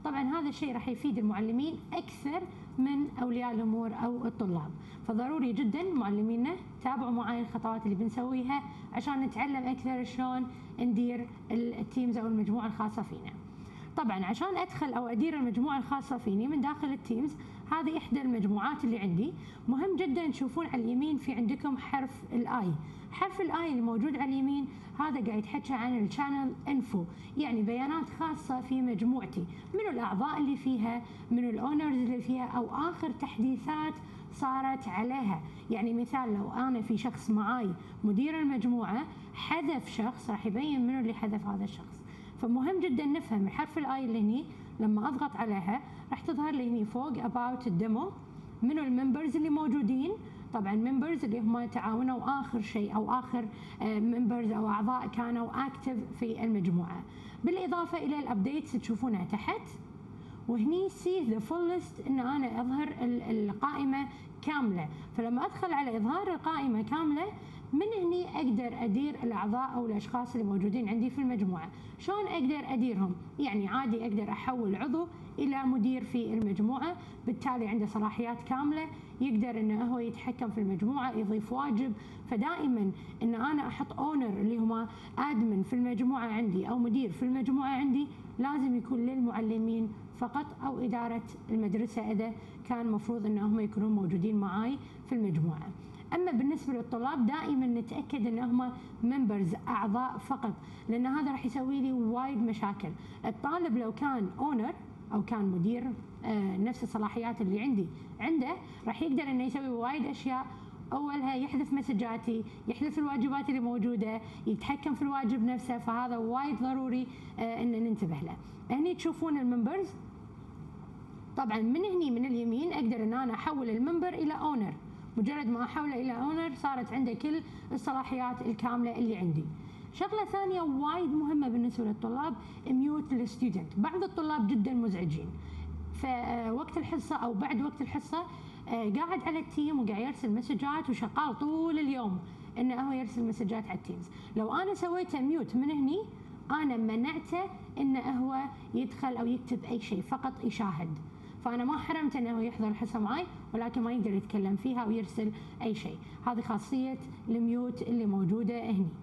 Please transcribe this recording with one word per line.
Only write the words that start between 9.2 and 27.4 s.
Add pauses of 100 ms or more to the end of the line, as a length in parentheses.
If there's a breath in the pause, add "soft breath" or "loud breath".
نتعلم
أكثر
شلون (320 loud breath)
ندير (240)
ال-،
التيمز
أو
المجموعة
الخاصة
فينا. (640 loud breath)
طبعًا
عشان
أدخل
أو
أدير
المجموعة
الخاصة
فيني
من
داخل
التيمز، (360 loud breath)
هذه
إحدى
المجموعات
اللي
عندي. (340 loud breath)
مهم
جدًا
تشوفون
على
اليمين
في
عندكم
حرف (100)
الآي. (400 loud breath)
حرف
الآي
اللي
موجود
على
اليمين (320 loud breath)
هذا
قاعد
يتحكى
عن
الشانل (140)
انفو، (340 loud breath)
يعني